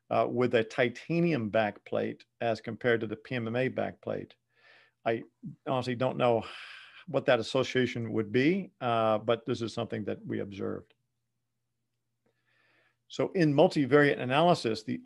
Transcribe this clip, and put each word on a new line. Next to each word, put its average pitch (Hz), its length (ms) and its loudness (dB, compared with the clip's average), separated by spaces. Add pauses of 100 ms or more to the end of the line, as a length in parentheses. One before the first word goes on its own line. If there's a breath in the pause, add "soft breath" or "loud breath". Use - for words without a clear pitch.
(100)
uh, 113 180 2
with 123 260 2
a 113 80 4
titanium 127 880 -2
backplate 107 720 -2 (180)
as 113 200 -2
compared 117 400 -2
to 113 60 -6
the 107 100 -8
P - 180 -12
M 117 140 -4
M 117 80 -4
A 127 120 0
backplate. 104 640 -6 (720 soft breath)
I 117 180 -2 (440)
honestly 127 280 -2
don't 127 240 -2
know 117 260 4 (640 loud breath)
what 139 180 -4
that 123 140 6
association 120 720 -2
would 110 180 -2
be, 160 400 2 (100)
uh, 113 380 2
but 113 280 0
this 117 160 -4
is 110 100 -6
something 110 320 -6
that 101 220 -6
we 107 140 -4
observed. 98 540 -8 (2250)
So - 260 -4
in 160 200 4
multivariate 147 680 4
analysis, 131 600 2
the 123 240 -6